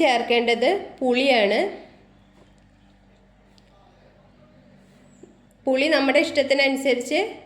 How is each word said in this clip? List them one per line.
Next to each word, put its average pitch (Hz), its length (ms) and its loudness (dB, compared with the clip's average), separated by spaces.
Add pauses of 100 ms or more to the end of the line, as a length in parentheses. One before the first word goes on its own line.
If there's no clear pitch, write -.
ചേർക്കേണ്ടത് 240 680 0 (300)
പുളിയാണ്. 247 600 0 (4000)
പുളി 269 280 2
നമ്മുടെ 269 320 2
ഇഷ്ടത്തിനനുസരിച്ച് 269 960 0 (260)